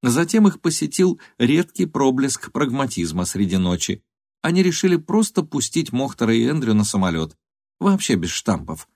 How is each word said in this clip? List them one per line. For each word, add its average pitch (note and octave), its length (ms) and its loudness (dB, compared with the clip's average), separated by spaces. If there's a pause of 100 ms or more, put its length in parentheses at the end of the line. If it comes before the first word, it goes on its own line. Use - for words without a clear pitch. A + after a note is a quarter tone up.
Затем E3 420 4
их G3 140 2
посетил E3+ 600 0 (180)
редкий D#3+ 480 2
проблеск C3+ 640 -2
прагматизма A#2 720 -2
среди F#2+ 320 -2
ночи. F2 480 -2 (420)
Они F3 160 2
решили F3+ 320 2
просто F#3+ 480 0
пустить D3+ 500 -4
Мохтара A#2+ 400 -2
и A2+ 120 4
Эндрю C3 280 0
на G#2+ 120 4
самолет, E2+ 520 -2 (440)
вообще G3 340 2
без E2+ 160 -2
штампов D#2+ 640 -6